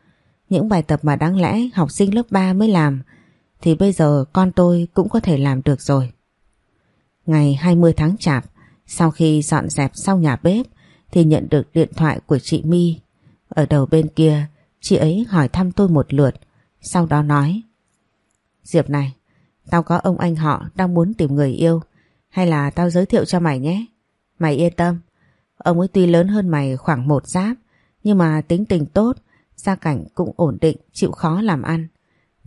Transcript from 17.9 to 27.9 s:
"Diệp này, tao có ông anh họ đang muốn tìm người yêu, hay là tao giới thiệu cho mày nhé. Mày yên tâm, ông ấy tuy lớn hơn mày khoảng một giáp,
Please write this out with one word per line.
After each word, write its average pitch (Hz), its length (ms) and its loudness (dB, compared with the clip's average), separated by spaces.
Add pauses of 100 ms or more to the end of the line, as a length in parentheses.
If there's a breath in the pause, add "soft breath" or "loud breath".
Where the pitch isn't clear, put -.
"Diệp - 260 0
này, 143 260 -4 (540)
tao 165 140 2
có 170 140 -2
ông 180 200 -2
anh 170 180 -2
họ 156 300 -2 (100)
đang 180 180 -2
muốn 175 200 0
tìm 143 220 -2
người 143 160 0
yêu, 165 300 0 (480)
hay 185 180 -2
là 147 220 0
tao 175 200 -2
giới 180 160 2
thiệu 170 200 0
cho 180 140 -2
mày 151 200 -2
nhé. 180 260 -4 (540)
Mày 156 160 0
yên 170 220 0
tâm, 175 220 -2 (580)
ông 170 220 0
ấy 185 80 0
tuy 185 200 2
lớn 170 200 4
hơn 202 220 0
mày 139 280 -2
khoảng 135 300 -2
một 143 200 0
giáp, 208 300 -4 (460)